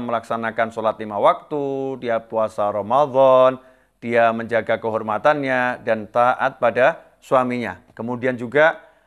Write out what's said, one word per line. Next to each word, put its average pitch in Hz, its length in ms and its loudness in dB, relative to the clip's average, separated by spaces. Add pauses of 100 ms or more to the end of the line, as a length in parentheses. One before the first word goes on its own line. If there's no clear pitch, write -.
melaksanakan 113 720 -4
sholat 110 240 -2
lima 107 240 -8
waktu, 135 800 -2
dia 117 160 -2
puasa 107 560 -2
Ramadan, 131 880 4 (400)
dia 117 320 2
menjaga 113 480 -2
kehormatannya, 123 1040 -2
dan 110 240 -4
taat 123 480 0
pada 123 640 0
suaminya. 123 560 -2 (160)
Kemudian 120 400 -4
juga 127 560 0 (180)